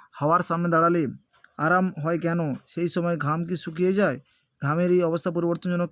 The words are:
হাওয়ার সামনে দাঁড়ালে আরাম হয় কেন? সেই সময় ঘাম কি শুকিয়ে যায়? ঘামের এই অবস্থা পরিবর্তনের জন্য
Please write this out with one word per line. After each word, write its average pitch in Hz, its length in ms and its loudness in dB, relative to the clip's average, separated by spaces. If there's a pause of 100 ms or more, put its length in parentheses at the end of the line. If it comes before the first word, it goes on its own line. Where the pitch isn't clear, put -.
(120)
হাওয়ার 160 280 2
সামনে 170 280 -2
দাঁড়ালে 165 380 4 (500)
আরাম 180 360 2 (100)
হয় 165 160 -2
কেন? 165 360 -2
সেই 165 340 -6
সময় 170 280 -2
ঘাম 151 280 -2
কি 170 120 -4
শুকিয়ে 175 360 -2
যায়? 175 280 0 (420)
ঘামের 165 280 0
এই 180 120 6
অবস্থা 165 280 0
পরিবর্তনের 170 480 -2
জন্য 175 120 0